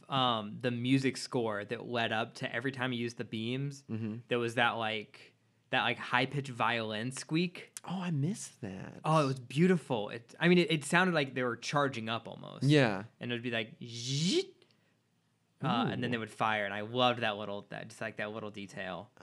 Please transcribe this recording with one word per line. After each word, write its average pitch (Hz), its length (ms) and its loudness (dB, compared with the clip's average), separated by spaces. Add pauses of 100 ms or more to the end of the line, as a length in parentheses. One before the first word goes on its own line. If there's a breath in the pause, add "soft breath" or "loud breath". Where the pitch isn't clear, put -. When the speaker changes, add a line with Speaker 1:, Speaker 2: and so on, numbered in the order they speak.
Speaker 1:
um, 117 520 0
the 127 100 2
music 127 460 4
score 110 480 -2
that 110 200 -6
led 113 280 0
up 110 220 -2
to 120 200 -6
every 123 160 -2
time 127 220 -2
he 120 40 -2
used 117 200 -4
the 117 80 -6
beams. 127 640 -4
Speaker 2:
Mm-hmm. 110 240 -4 (140)
Speaker 1:
There 123 100 2
was 117 160 -2
that, 120 220 4
like, 110 560 -6 (360)
that, 127 140 2
like, 117 160 0
high-pitched 135 480 0
violin 117 640 -2
squeak. 170 600 -4 (160)
Speaker 2:
Oh, 180 140 -6
I 180 80 -4
missed 165 520 -2
that. 95 420 -10
Speaker 1:
Oh, 156 180 4
it 139 60 4
was 131 120 -2
beautiful. 127 720 2
It, 110 300 -12
I 160 80 4
mean, 180 120 8
it, 160 120 4
it 156 140 0
sounded 180 280 4
like 139 220 0
they 131 80 0
were 117 140 0
charging 135 520 0
up 113 180 -4
almost. 50 360 -10
Speaker 2:
Yeah. 127 400 6 (160)
Speaker 1:
And 120 120 -6
it 120 40 -2
would 120 80 -6
be 123 80 -4
like, 113 300 -4
"Zzzzt," 135 640 -2 (1200)
uh, 123 280 2
and 120 100 -4
then 123 80 -2
Speaker 2:
Ooh. - 40 -2
Speaker 1:
they 120 40 0
would 110 140 -6
fire, 107 340 0
and 98 80 -4
I 104 80 -4
loved 120 380 4
that 110 180 0
little, 101 320 -8
that, 107 200 -10
just, - 120 -12
like, 110 160 -6
that 107 140 -4
little 107 180 -8
detail. 95 600 -8 (120)